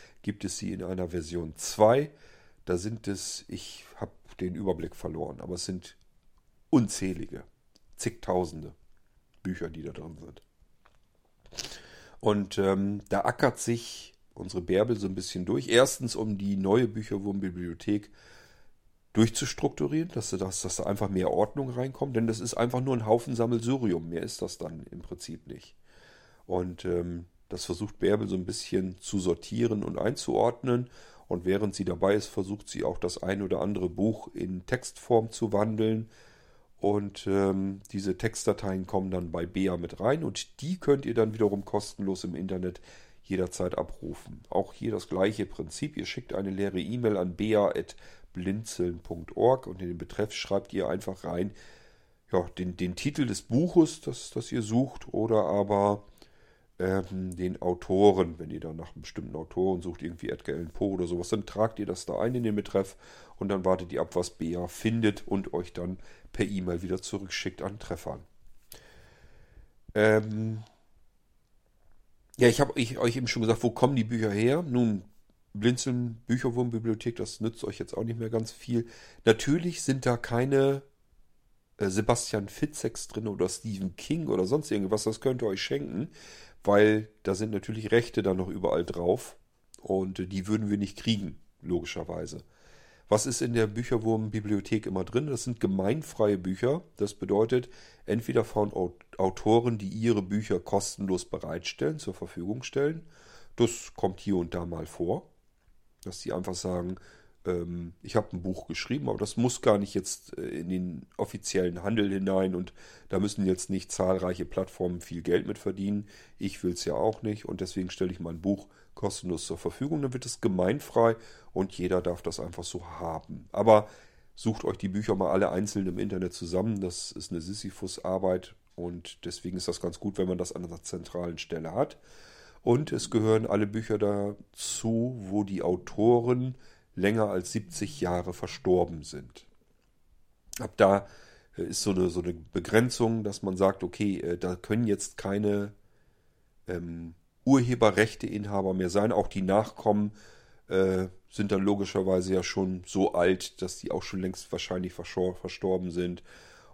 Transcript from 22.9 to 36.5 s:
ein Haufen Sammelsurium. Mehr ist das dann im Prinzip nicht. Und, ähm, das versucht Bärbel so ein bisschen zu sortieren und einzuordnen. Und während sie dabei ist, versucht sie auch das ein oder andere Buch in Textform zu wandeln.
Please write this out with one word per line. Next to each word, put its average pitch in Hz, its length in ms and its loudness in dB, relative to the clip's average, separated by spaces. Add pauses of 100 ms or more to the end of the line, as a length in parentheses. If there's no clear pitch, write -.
ein 110 100 0
Haufen 117 300 2
Sammelsurium. 117 760 0
Mehr 85 140 -4
ist - 180 -8
das 90 160 -6
dann 85 320 -10
im 85 140 -12
Prinzip - 420 -12
nicht. - 300 -18 (720)
Und, 90 380 -2
ähm, 87 400 -2 (240)
das - 160 -8
versucht 95 340 -6
Bärbel 104 280 2
so 95 80 -2
ein 92 100 -2
bisschen 92 540 -4
zu - 200 -4
sortieren 104 640 0
und - 160 -6
einzuordnen. 123 920 0 (380)
Und 90 180 -4
während 98 300 2
sie 95 100 -4
dabei 92 300 4
ist, 107 100 0
versucht 101 420 -6
sie - 160 -6
auch 90 140 0
das - 240 -4
ein 98 220 -2
oder 92 180 0
andere 92 260 0
Buch 98 460 -2
in 90 320 -6
Textform 117 640 0
zu 107 240 -4
wandeln. 110 560 2 (680)